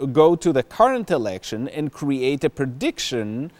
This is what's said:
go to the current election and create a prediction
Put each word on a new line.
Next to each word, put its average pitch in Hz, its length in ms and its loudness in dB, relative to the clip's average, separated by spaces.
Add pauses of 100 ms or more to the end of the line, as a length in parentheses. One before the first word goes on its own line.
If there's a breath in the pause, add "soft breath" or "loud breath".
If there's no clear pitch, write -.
(120)
go 156 240 6
to 170 160 0
the 131 100 2
current 240 480 2
election 110 580 -4
and 151 220 -6
create 139 540 -2
a 147 60 2
prediction 131 1080 -6